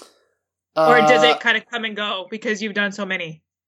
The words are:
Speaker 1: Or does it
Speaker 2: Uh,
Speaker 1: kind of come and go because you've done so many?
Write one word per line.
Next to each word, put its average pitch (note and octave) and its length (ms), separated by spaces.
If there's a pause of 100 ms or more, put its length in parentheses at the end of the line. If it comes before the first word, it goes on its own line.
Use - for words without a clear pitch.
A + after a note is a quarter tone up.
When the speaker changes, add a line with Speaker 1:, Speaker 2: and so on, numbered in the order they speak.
(760)
Speaker 1:
Or D#3+ 240
does - 220
it - 140
Speaker 2:
Uh, - 20
Speaker 1:
kind A3+ 180
of G#3+ 100
come A3+ 180
and G#3+ 120
go G#3 340
because G#3+ 320
you've G#3 120
done G3+ 180
so G3+ 120
many? F3+ 380 (260)